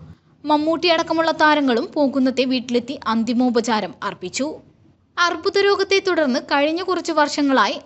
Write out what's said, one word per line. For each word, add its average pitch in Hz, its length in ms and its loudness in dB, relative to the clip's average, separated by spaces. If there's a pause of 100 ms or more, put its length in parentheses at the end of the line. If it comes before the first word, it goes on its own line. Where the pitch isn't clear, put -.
(440)
മമ്മൂട്ടി 302 440 0
അടക്കമുള്ള 330 440 2
താരങ്ങളും 294 640 2
പൂങ്കുന്നത്തെ 262 500 0
വീട്ടിലെത്തി 247 500 -2 (140)
അന്തിമോപചാരം 226 840 0 (100)
അർപ്പിച്ചു. 190 420 -8 (720)
അർബുദ 349 420 0
രോഗത്തെ 392 400 2
തുടർന്ന് 311 400 0
കഴിഞ്ഞ 302 420 0
കുറച്ച് 359 360 -4
വർഷങ്ങളായി 285 580 2 (100)